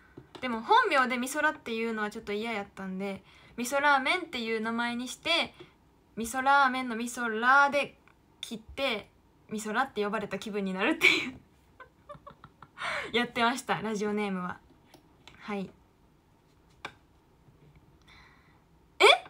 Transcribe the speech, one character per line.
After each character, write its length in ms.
で 80
も、 120
本 280
名 180
で 100
味 120
噌 120
ラ 100
っ 40
て 180
い 120
う 80
の 100
は 80
ち 80
ょ 20
っ 20
と 100
嫌 180
や 120
っ 120
た 100
ん 140
で、 240
味 80
噌 140
ラ 160
ー 40
メ 180
ン 20
っ 60
て 180
い 120
う 60
名 120
前 220
に 120
し 80
て、 400
味 100
噌 140
ラ 240
ー 40
メ 120
ン 80
の 60
味 140
噌 180
ラ 280
ー 40
で 260
切 160
っ 40
て、 500
味 120
噌 120
ラ 100
っ 80
て 120
呼 60
ば 100
れ 80
た 120
気 120
分 120
に 100
な 100
る 80
っ 60
て 100
い 220
う。 100
<laughs> 1040
や 140
っ 20
て 160
ま 140
し 60
た、 180
ラ 140
ジ 100
オ 80
ネ 140
ー 40
ム 120
は。 160
は 160
い。 140
え？ 60